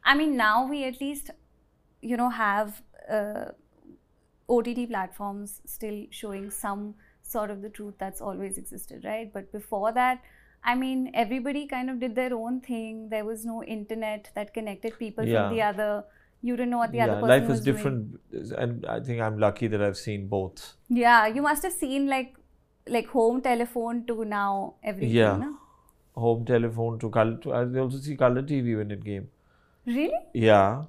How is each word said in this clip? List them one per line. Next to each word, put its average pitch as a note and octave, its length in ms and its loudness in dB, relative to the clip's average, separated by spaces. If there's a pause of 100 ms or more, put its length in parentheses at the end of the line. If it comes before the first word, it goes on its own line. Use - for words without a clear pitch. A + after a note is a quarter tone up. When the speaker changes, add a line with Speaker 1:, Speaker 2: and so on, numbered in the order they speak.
Speaker 1:
I C4+ 120 8
mean, D4+ 220 4
now A3+ 300 4
we C#4+ 180 -4
at B3+ 160 -6
least, C#4+ 300 -6 (680)
you A#3 160 -2
know, B3 120 2
have, G#3 520 0 (280)
uh, G#3 360 -2 (1040)
O A#3+ 120 4
T A#3+ 140 -4
T A#3+ 100 -2
platforms G3+ 800 -8
still G#3 440 -10
showing G3+ 420 -10
some G#3 440 -6 (280)
sort G#3+ 260 -4
of G3 120 -10
the G#3 80 -10
truth G#3 280 -12
that's F#3+ 240 -8
always F#3+ 360 -6
existed, - 480 -14
right? G#3+ 280 -6
But G3 180 -12
before G#3 420 -2
that, B3+ 280 2 (420)
I A#3+ 120 2
mean, C4 380 -2
everybody B3+ 540 -2
kind B3+ 220 -4
of B3+ 100 -6
did A#3 160 -4
their B3+ 180 0
own A#3+ 280 -4
thing. A3 480 -8
There G#3+ 160 -2
was A3 200 -6
no A3+ 180 -6
internet G#3+ 720 -6
that G#3 180 -8
connected A3 460 -6
people A3 260 -4
Speaker 2:
Yeah. A3 220 4
Speaker 1:
from A3+ 80 -2
the A3+ 60 0
other. G#3 420 0 (380)
You B3 160 -2
didn't A#3+ 140 -2
know A#3+ 80 0
what A#3 120 0
the A#3 100 0
other G#2+ 120 4
Speaker 2:
Yeah, G#2 80 0
Speaker 1:
person A#2+ 80 2
Speaker 2:
life C3+ 140 10
was - 60 0
Speaker 1:
was A2+ 120 2
doing. C3 160 4
Speaker 2:
different, A2+ 760 -6 (120)
and A#2+ 200 -4
I A2 140 -4
think A#2 220 -4
I'm G#2+ 180 0
lucky G#2+ 280 4
that G#2 140 2
I've G2+ 160 2
seen G2+ 300 -6
both. F#2+ 480 -4 (140)
Speaker 1:
Yeah, A#3 380 8
you A#3 140 0
must D4 220 2
have F4+ 100 -2
seen, C#4 340 0
like, C4 280 -2 (520)
like, A#3+ 200 0
home A#3+ 340 4
telephone A#3+ 680 0
to A3+ 180 -2
now G3+ 580 -2
everything, F#3 320 0
Speaker 2:
Yeah. G#2+ 220 8
Speaker 1:
no? C#4+ 200 -4 (680)
Speaker 2:
Home A#2 180 2
telephone A#2 540 0
to A2+ 100 -4
color, A2+ 340 4
to, C3 100 -2
I B2 260 0
also C3 180 -2
see C#3 200 -8
color B2+ 240 4 (120)
T C3+ 80 2
V A#2+ 140 2
when G#2 160 -2
it G#2 140 -8
came. G#2 240 -6 (560)
Speaker 1:
Really? D#4+ 360 0 (120)
Speaker 2:
Yeah. A2 560 6